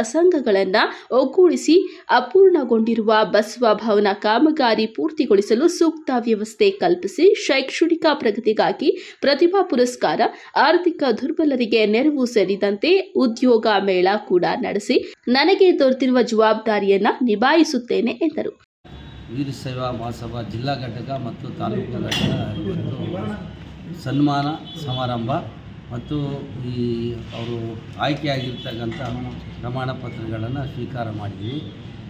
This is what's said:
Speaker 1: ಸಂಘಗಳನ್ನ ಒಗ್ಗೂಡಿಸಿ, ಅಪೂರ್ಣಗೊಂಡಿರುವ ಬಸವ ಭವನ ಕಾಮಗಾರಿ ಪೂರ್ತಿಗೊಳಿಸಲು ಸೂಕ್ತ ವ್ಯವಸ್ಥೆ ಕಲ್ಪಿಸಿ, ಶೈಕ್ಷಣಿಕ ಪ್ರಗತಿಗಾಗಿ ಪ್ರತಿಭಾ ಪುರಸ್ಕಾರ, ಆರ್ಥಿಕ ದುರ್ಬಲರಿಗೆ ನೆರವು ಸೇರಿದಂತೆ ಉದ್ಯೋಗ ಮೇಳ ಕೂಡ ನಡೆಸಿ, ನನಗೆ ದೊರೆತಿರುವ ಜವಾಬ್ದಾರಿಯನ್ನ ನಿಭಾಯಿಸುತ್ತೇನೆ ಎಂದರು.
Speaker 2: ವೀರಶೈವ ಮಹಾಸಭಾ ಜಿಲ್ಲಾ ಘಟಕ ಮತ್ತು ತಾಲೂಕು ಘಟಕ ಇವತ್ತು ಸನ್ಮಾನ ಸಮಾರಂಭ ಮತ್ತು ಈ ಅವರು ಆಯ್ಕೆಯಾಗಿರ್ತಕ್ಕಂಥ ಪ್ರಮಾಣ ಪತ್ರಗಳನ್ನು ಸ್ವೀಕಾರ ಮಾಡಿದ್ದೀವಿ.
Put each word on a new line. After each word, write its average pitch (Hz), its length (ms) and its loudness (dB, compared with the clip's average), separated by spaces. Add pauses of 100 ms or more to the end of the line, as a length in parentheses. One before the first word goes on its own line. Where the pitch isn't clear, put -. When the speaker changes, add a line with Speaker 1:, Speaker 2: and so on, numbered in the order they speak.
Speaker 1:
ಸಂಘಗಳನ್ನ 233 760 2 (360)
ಒಗ್ಗೂಡಿಸಿ, 294 1000 4
ಅಪೂರ್ಣಗೊಂಡಿರುವ 233 1040 4 (100)
ಬಸವ 247 500 0
ಭವನ 208 400 2
ಕಾಮಗಾರಿ 226 720 2
ಪೂರ್ತಿಗೊಳಿಸಲು 220 840 2
ಸೂಕ್ತ 320 520 0
ವ್ಯವಸ್ಥೆ 214 500 2
ಕಲ್ಪಿಸಿ, 196 680 2
ಶೈಕ್ಷಣಿಕ 311 760 0
ಪ್ರಗತಿಗಾಗಿ 220 1080 0
ಪ್ರತಿಭಾ 339 400 4
ಪುರಸ್ಕಾರ, 247 600 0 (340)
ಆರ್ಥಿಕ 330 480 2 (180)
ದುರ್ಬಲರಿಗೆ 247 640 0
ನೆರವು 254 400 2
ಸೇರಿದಂತೆ 208 880 0
ಉದ್ಯೋಗ 233 520 4 (160)
ಮೇಳ 185 240 2 (100)
ಕೂಡ 180 280 0 (100)
ನಡೆಸಿ, 196 580 -2 (140)
ನನಗೆ 339 520 4
ದೊರೆತಿರುವ 262 420 4
ಜವಾಬ್ದಾರಿಯನ್ನ 214 840 2 (160)
ನಿಭಾಯಿಸುತ್ತೇನೆ 240 880 2
ಎಂದರು. - 500 -4 (760)
Speaker 2:
ವೀರಶೈವ 127 560 -6
ಮಹಾಸಭಾ 117 500 -8
ಜಿಲ್ಲಾ 117 340 -4
ಘಟಕ 120 360 -10
ಮತ್ತು 123 380 -8
ತಾಲೂಕು 117 540 -6
ಘಟಕ - 200 -4 (340)
ಇವತ್ತು - 1500 -8
ಸನ್ಮಾನ 143 420 0 (400)
ಸಮಾರಂಭ 123 460 -4 (640)
ಮತ್ತು 135 240 -6 (500)
ಈ 120 440 -4
ಅವರು 117 680 -10 (200)
ಆಯ್ಕೆಯಾಗಿರ್ತಕ್ಕಂಥ 127 1000 -6 (600)
ಪ್ರಮಾಣ 131 300 -6
ಪತ್ರಗಳನ್ನು 117 840 -8
ಸ್ವೀಕಾರ 120 360 -8
ಮಾಡಿದ್ದೀವಿ. 104 640 -10 (360)